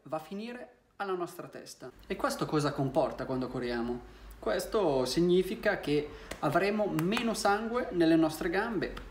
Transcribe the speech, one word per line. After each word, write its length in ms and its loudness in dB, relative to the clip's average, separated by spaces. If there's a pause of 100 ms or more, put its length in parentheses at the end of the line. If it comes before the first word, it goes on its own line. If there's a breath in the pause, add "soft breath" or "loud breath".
va 120 -6
a 20 -4
finire 580 -12 (180)
alla 180 -4
nostra 340 -6
testa. 440 -16 (160)
E 80 -4
questo 320 -2
cosa 240 2
comporta 540 0
quando 220 -2
corriamo? 540 -2 (380 loud breath)
Questo 680 2
significa 760 2
che 300 0 (300 loud breath)
avremo 480 2
meno 480 0
sangue 560 0
nelle 240 6
nostre 340 2
gambe, 460 -2 (160)